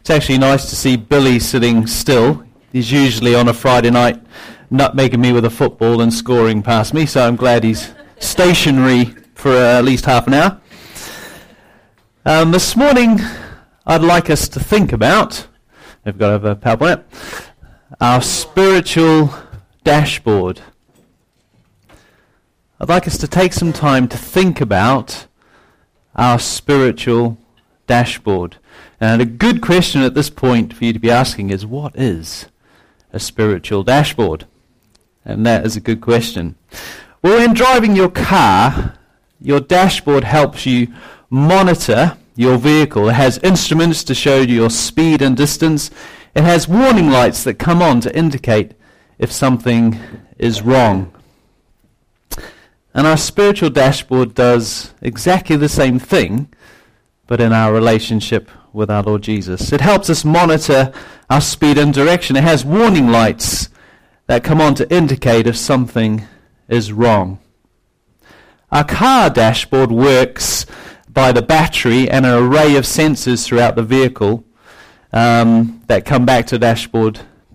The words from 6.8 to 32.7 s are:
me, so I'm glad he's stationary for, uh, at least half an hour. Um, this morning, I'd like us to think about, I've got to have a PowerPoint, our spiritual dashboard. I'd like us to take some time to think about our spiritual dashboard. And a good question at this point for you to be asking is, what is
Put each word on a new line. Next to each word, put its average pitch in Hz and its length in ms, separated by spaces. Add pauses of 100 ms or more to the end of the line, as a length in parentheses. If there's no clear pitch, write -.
me, 156 100
so 135 240
I'm 117 80
glad 120 280
he's 113 280 (260)
stationary 131 960 (200)
for, - 160
uh, 123 260
at 123 80
least 131 220
half 123 200
an 131 60
hour. 170 260 (1700)
Um, 160 260
this 180 260
morning, 240 420 (680)
I'd 160 140
like 170 300
us - 180
to - 100
think 202 360
about, 151 520 (600)
I've 101 100
got 104 120
to 101 40
have 104 140
a 104 100
PowerPoint, 120 480 (960)
our 123 220
spiritual 165 1120 (500)
dashboard. 117 800 (2250)
I'd 98 80
like 180 180
us 151 120
to 165 100
take 180 240
some 170 220
time 131 340
to - 80
think 180 460
about 110 640 (920)
our 120 200
spiritual 120 1000 (500)
dashboard. 104 720 (420)
And 113 220
a 123 60
good 120 340
question 170 400
at 127 140
this 147 160
point 120 420
for - 140
you 113 80
to 107 40
be 113 120
asking 117 400
is, 98 160
what 139 280
is 87 520 (640)